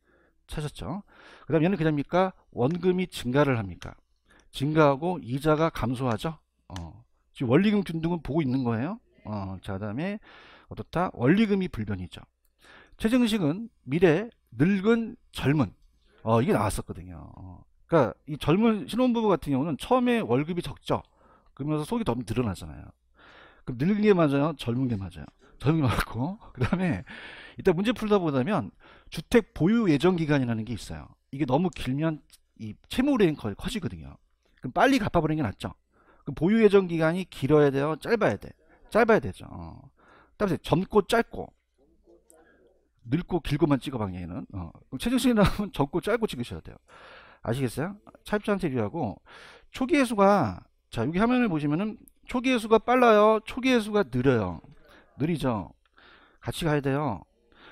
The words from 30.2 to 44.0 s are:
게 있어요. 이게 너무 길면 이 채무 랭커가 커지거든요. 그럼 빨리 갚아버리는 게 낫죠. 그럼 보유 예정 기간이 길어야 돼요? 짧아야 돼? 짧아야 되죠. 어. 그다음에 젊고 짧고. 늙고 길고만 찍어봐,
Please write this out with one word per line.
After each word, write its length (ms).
게 80
있어요. 340
이게 140
너무 260
길면 520
이 160
채무 300
랭커가 360
커지거든요. 640
그럼 120
빨리 260
갚아버리는 440
게 40
낫죠. 260
그럼 100
보유 300
예정 220
기간이 440
길어야 400
돼요? 300
짧아야 360
돼? 140
짧아야 300
되죠. 300
어. 300
그다음에 300
젊고 400
짧고. 500
늙고 360
길고만 400
찍어봐, 320